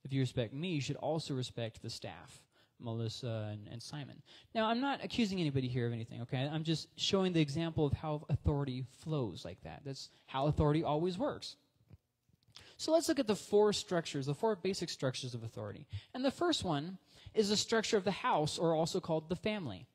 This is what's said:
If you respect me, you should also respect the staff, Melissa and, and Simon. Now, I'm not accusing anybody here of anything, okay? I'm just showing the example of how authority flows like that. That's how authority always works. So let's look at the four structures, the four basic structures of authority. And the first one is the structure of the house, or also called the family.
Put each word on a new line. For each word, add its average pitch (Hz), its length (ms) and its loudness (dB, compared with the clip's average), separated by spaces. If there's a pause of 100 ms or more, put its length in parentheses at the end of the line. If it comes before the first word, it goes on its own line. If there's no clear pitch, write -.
If 135 80 -6
you 135 80 4
respect 123 320 0
me, 160 180 -4
you 151 100 0
should 127 160 -4
also 151 360 -2
respect 117 480 -4
the 117 80 -10
staff, 85 540 -12 (380)
Melissa 113 720 -4
and, 104 180 -10
and 117 120 -10
Simon. 135 380 -12 (340)
Now, 220 120 0
I'm 233 140 0
not 277 220 -2
accusing 196 380 0
anybody 135 280 2
here 123 180 0
of 117 60 0
anything, 117 300 -6
okay? 135 280 -2
I'm 156 140 -2
just 160 320 0
showing 190 360 4
the 165 80 6
example 160 460 2
of 131 60 4
how 156 360 -2
authority 139 560 2 (180)
flows 135 420 -2
like 87 180 -10
that. 80 220 -12
That's 135 260 -10 (160)
how 135 220 0
authority 151 340 4
always 165 340 0
works. 233 400 -6 (1200)
So - 160 0
let's 330 160 6
look 285 120 4
at 214 80 0
the 202 80 4
four 208 360 6
structures, 165 540 0
the 143 80 0
four 220 220 2
basic 185 340 -2
structures 127 440 -2
of 113 100 -6
authority. 107 420 -10 (280)
And 262 100 -4
the 262 80 2
first 349 320 0
one 170 340 -2 (340)
is 208 160 2
the 208 80 2
structure 220 400 2
of 185 80 2
the 202 60 2
house, 175 480 0
or 165 160 4
also 160 260 2
called 156 280 -2
the 180 80 -2
family. 175 580 -4